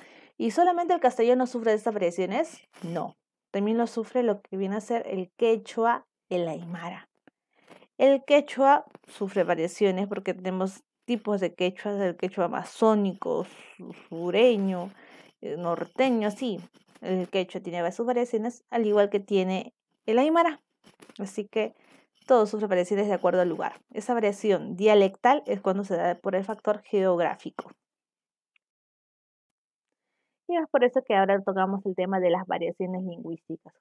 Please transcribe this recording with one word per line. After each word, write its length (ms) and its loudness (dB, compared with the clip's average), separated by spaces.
¿Y 140 -2
solamente 420 2
el 60 2
castellano 480 2
sufre 240 -2
de 60 4
estas 160 -4
variaciones? 680 -2
No. 320 -8
También 260 0
lo 100 0
sufre 340 -4
lo 200 0
que 160 -12
viene 180 -4
a 60 -4
ser 260 -4
el 300 -6
quechua, 680 0
el 180 -2
aymara. 600 -10
El 280 6
quechua 600 4
sufre 380 -2
variaciones 600 0
porque 260 -6
tenemos 500 -6
tipos 340 -2
de 140 -2
quechua, 400 -4
el 120 -2
quechua 280 -2
amazónico, 1000 0
su-, 160 -18
sureño, 840 0
eh, 160 -8
norteño, 760 0
sí. 280 -6
El 300 -4
quechua 320 -4
tiene 320 -4
sus 120 -6
variaciones, 640 -2
al 160 -2
igual 240 4
que 120 0
tiene 520 -2
el 140 2
aymara. 420 2
Así 300 -8
que 280 -4
todo 200 6
sufre 200 -4
variaciones 400 2
de 60 0
acuerdo 260 2
al 80 2
lugar. 320 -6
Esa 200 -6
variación 640 0
dialectal 720 4
es 160 -4
cuando 240 -2
se 100 -4
da 200 0
por 200 -4
el 80 -2
factor 400 -4
geográfico. 880 -2
Y 100 0
es 120 -2
por 140 2
eso 200 2
que 120 0
ahora 260 4
tocamos 440 -2
el 100 -4
tema 240 -2
de 100 2
las 160 0
variaciones 580 -4
lingüísticas, 760 -12